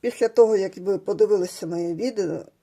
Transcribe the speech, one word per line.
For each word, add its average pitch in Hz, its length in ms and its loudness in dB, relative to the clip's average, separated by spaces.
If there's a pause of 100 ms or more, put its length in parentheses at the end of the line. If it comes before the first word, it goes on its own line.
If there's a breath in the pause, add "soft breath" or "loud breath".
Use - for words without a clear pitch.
Після 233 280 -2
того, 220 280 6
як 190 200 -2
ви 190 220 -2
подивилися 190 680 0
моє 170 280 -4
відео 196 500 -6 (180)